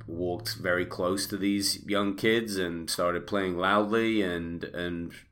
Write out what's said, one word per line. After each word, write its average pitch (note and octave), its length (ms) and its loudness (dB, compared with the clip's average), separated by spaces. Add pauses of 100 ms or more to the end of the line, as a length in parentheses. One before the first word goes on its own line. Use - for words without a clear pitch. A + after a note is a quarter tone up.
walked F2 520 -4
very F2+ 280 2
close F#2+ 400 -2
to G#2 120 -4
these G2+ 500 0
young G2+ 280 2
kids A2 420 2
and E2+ 300 -2
started F2 380 0
playing F#2+ 320 0
loudly G#2+ 640 4
and, E2+ 420 -2
and E2+ 480 -4 (200)